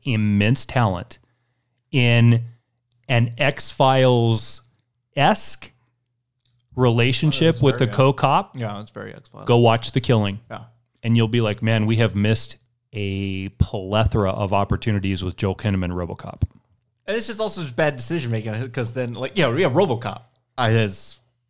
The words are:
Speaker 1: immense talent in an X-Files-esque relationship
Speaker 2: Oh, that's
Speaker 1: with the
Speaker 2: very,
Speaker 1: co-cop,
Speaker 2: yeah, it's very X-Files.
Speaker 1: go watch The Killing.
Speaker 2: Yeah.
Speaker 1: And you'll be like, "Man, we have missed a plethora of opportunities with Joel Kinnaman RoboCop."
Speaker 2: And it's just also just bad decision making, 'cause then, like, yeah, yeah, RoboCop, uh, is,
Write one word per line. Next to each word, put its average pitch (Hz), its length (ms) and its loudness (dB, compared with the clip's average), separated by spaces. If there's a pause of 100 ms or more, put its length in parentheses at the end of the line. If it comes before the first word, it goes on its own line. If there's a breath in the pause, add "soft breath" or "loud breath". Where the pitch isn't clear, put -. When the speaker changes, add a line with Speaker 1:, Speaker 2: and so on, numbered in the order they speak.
Speaker 1:
immense 107 600 0
talent 98 540 -2 (720)
in 117 540 4 (600)
an 117 300 0
X-Files-esque - 2250 0 (1040)
relationship 127 680 2
Speaker 2:
Oh, 165 100 6
that's 117 100 -6
Speaker 1:
with 135 180 4
the 131 60 4
Speaker 2:
very, 113 100 -4
Speaker 1:
co-cop, 139 640 2
Speaker 2:
yeah, 104 240 -6
it's 107 100 -20
very 104 220 -14
X-Files. - 340 -20
Speaker 1:
go 123 100 6
watch 113 340 4
The 131 100 0
Killing. 107 380 0 (100)
Speaker 2:
Yeah. 113 160 -14 (380)
Speaker 1:
And 117 140 2
you'll 113 100 4
be 117 140 0
like, 107 200 -2
"Man, 110 240 2
we 110 120 2
have 107 180 2
missed 104 420 0 (360)
a 98 560 -6 (100)
plethora 104 720 0
of 98 220 -2
opportunities 98 680 -2
with 90 120 -6
Joel 95 200 -2
Kinnaman 95 360 -2
RoboCop." 87 520 -8 (640)
Speaker 2:
And 214 100 -4
it's 233 100 -4
just 214 120 -8
also 202 240 -4
just 123 120 -10
bad 151 200 0
decision 123 360 -4
making, 113 400 -6
'cause 117 220 -6
then, 123 220 -6
like, 131 220 -8
yeah, 131 180 2
yeah, 170 140 2
RoboCop, 117 520 0 (360)
uh, 120 140 2
is, 110 480 -2 (300)